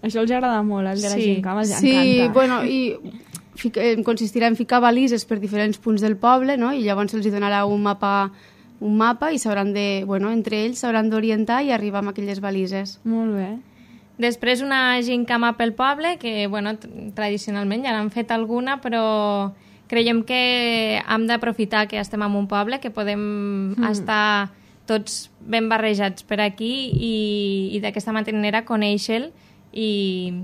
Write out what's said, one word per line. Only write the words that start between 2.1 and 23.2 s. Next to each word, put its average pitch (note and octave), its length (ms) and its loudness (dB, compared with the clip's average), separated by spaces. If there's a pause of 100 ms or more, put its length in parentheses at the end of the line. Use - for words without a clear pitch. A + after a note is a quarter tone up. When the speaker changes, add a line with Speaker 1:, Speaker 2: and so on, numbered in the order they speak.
Speaker 1:
encanta. A#3+ 160 4
Speaker 3:
bueno, B3+ 300 4
i B3+ 320 0 (580)
fic-, - 240 -4
em, A3+ 240 2
consistirà A3+ 460 2
en A3+ 80 2
ficar B3 240 2
balises A#3+ 440 4
per A3 140 -2
diferents G#3 400 -2
punts G#3+ 240 0
del G#3+ 140 2
poble, C4 420 4
no? A#3+ 140 0
I C4+ 100 -2
llavors G3+ 300 0
se'ls A3 140 -2
hi G#3+ 40 4
donarà G3+ 340 0
un G#3 200 0
mapa, G3+ 480 0 (480)
un G#3 160 2
mapa A#3 360 2
i C#4 60 -2
s'hauran G3+ 340 0
de, G3+ 320 0
bueno, G3 280 0
entre G#3+ 320 0
ells B3 160 -4
s'hauran A3+ 280 2
d'orientar A3 560 0
i C#4 60 0
arribar G#3 300 0
amb G3+ 100 -2
aquelles G3+ 300 -6
balises. G3 640 -4
Speaker 1:
Molt A3+ 320 0
bé. G3 220 -4 (600)
Speaker 2:
Després A#3+ 420 0
una C4 420 2
gincama A#3+ 540 0
pel A#3 160 0
poble, C#4+ 460 0
que, G#3+ 300 -4
bueno, G#3 300 -4
t-, - 100 -18 (260)
tradicionalment G#3 680 -2
ja B3 80 0
n'han G#3+ 180 -2
fet A#3 220 -4
alguna, A#3+ 480 -2
però G#3+ 720 0 (340)
creiem A#3 380 2
que A#3+ 760 0
hem A3+ 300 0
d'aprofitar A3+ 580 0
que G#3 140 -6
estem G#3 220 -4
en G3+ 120 0
un G3+ 140 0
poble, G#3 320 -2
que B3 100 -6
podem G#3 840 -4